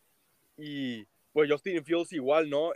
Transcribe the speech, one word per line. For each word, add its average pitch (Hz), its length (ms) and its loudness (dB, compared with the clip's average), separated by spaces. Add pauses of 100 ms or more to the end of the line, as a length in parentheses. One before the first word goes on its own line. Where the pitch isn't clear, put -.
(580)
y, 135 480 -8 (260)
pues, 151 200 4
Justin 160 320 -2
Fields 165 300 -2
igual, 147 360 2
¿no? 151 260 0